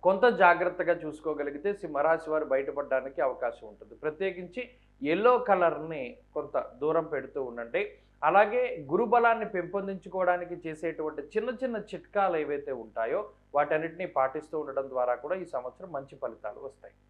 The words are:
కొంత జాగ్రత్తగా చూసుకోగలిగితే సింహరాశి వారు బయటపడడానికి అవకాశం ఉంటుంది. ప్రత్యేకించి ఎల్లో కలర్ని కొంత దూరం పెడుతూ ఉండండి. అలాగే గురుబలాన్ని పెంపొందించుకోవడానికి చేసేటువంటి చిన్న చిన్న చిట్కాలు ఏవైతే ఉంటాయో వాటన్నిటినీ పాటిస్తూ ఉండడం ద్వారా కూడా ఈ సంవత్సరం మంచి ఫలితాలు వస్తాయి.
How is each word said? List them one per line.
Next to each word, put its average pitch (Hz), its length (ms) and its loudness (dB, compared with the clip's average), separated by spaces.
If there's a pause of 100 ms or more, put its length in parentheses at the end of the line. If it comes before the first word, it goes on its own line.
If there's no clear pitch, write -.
కొంత 196 240 6 (160)
జాగ్రత్తగా 175 580 6
చూసుకోగలిగితే 147 720 -4
సింహరాశి 156 580 0
వారు 151 220 0
బయటపడడానికి 135 720 -2
అవకాశం 127 460 -4
ఉంటుంది. 104 260 -20
ప్రత్యేకించి 180 680 -6 (400)
ఎల్లో 190 360 4
కలర్ని 160 680 2 (280)
కొంత 147 240 -4 (240)
దూరం 160 240 2
పెడుతూ 143 400 -6
ఉండండి. 120 380 -4 (400)
అలాగే 208 400 4 (280)
గురుబలాన్ని 226 580 4
పెంపొందించుకోవడానికి 180 1160 -2
చేసేటువంటి 156 580 -4 (120)
చిన్న 220 160 -2 (100)
చిన్న 247 160 -4 (140)
చిట్కాలు 185 460 0
ఏవైతే 143 360 -2
ఉంటాయో 113 480 -2 (320)
వాటన్నిటినీ 160 540 0 (100)
పాటిస్తూ 147 420 0
ఉండడం 139 320 -4
ద్వారా 123 240 0
కూడా 147 220 -4
ఈ 185 180 -8
సంవత్సరం 127 380 -10
మంచి 143 240 -10
ఫలితాలు 110 440 -10
వస్తాయి. - 340 -16 (160)